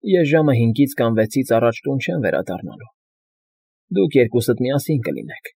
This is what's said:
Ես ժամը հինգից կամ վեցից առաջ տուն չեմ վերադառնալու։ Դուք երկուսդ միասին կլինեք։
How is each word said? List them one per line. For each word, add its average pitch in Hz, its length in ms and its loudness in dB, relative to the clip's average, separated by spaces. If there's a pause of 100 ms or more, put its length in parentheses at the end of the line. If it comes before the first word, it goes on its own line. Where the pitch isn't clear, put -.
Ես 185 220 2
ժամը 151 280 4
հինգից 117 400 2
կամ 117 200 0
վեցից 110 380 0
առաջ 113 260 2
տուն 135 220 -4
չեմ 151 220 -4
վերադառնալու։ - 680 -6 (1000)
Դուք 180 260 0
երկուսդ 120 460 2
միասին 139 400 -2
կլինեք։ - 560 -10